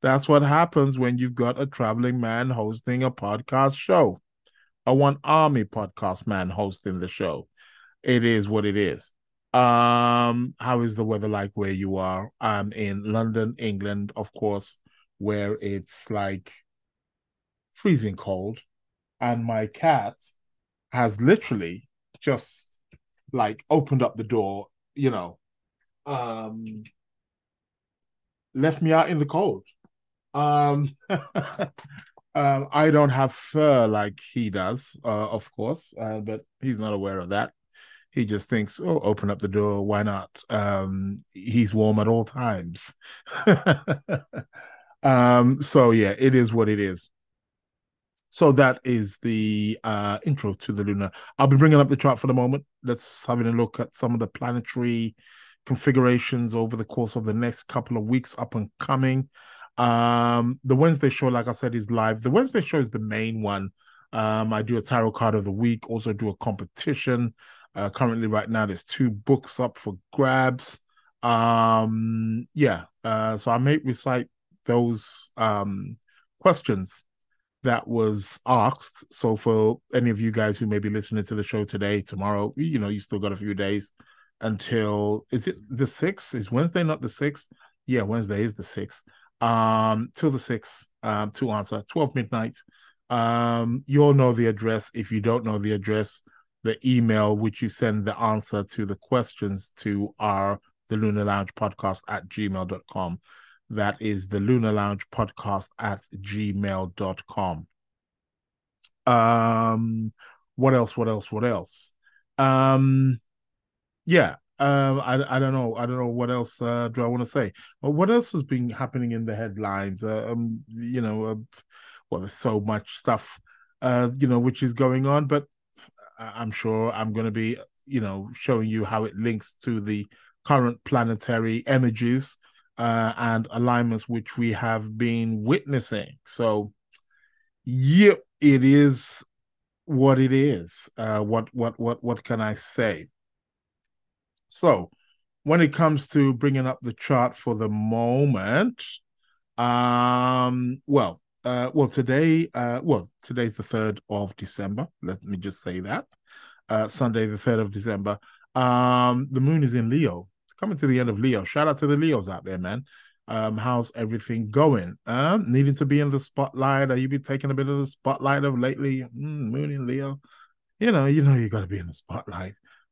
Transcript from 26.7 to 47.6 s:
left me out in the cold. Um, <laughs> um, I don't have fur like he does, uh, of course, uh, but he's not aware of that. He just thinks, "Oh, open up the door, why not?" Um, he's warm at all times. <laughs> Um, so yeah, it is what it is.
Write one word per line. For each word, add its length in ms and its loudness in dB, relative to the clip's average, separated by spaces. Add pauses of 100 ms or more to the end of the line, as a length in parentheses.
left 280 0
me 100 4
out 160 6
in 100 -2
the 80 0
cold. 380 -2 (680)
Um, 720 2
<laughs> 60 -20
um, 1600 -4
I 220 4
don't 160 6
have 240 2
fur 560 4
like 320 -2 (120)
he 180 -2
does, 540 -4
uh, 260 -2
of 200 -8
course, 500 -8
uh, 200 -6
but 220 -8 (180)
he's 180 -4
not 140 -4
aware 260 -4
of 120 -8
that. 220 -4 (600)
He 120 0
just 240 -6
thinks, 320 -4
"Oh, 180 0
open 320 -2
up 80 -4
the 80 -6
door, 400 0
why 160 0
not?" 480 -6
Um, 840 -4
he's 400 0
warm 280 4
at 80 2
all 160 2
times. 680 -6 (540)
<laughs> 80 10 (1500)
Um, 600 6
so 300 6
yeah, 260 4
it 160 4
is 180 4
what 160 2
it 100 2
is. 300 -4 (1200)